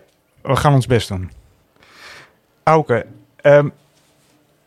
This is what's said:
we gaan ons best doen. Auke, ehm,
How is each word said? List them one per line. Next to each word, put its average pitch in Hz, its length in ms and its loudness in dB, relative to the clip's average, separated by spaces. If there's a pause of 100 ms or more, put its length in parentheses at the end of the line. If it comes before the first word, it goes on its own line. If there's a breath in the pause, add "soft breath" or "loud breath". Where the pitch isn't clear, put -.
(420)
we 135 140 -2
gaan 143 180 2
ons 131 120 0
best 120 220 -2
doen. 92 220 -10 (1300 loud breath)
Auke, 151 440 -2 (300)
ehm, 147 320 4 (1000)